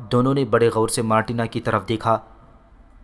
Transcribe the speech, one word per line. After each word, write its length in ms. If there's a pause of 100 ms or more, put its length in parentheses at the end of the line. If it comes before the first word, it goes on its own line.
(120)
दोनों 220
ने 120
बड़े 240
गौर 200
से 120
मार्टिना 440
की 140
तरफ 260
देखा। 360 (840)